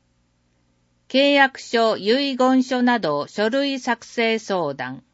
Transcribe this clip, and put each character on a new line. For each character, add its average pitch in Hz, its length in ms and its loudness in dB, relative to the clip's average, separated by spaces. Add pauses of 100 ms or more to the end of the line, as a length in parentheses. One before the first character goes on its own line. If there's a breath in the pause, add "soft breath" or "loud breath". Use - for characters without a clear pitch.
(1080)
契 277 240 4
約 269 280 2
書、 226 360 0
遺 262 400 0
言 262 260 4
書 247 200 -2
な 240 160 2
ど 147 300 -2
書 208 200 -2
類 277 300 -2
作 247 260 -6
成 226 340 -2
相 175 360 -4
談。 127 400 -10